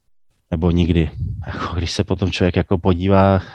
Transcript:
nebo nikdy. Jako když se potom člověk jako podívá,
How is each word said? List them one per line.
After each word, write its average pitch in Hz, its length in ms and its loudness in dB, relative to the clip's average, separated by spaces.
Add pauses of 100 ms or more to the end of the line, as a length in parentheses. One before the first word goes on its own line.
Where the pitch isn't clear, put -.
(520)
nebo 85 200 0
nikdy. 82 380 2 (380)
Jako 82 280 -8
když 82 160 -4
se 98 120 -2
potom 90 280 -2
člověk 90 240 0
jako 92 220 0
podívá, 95 640 4 (140)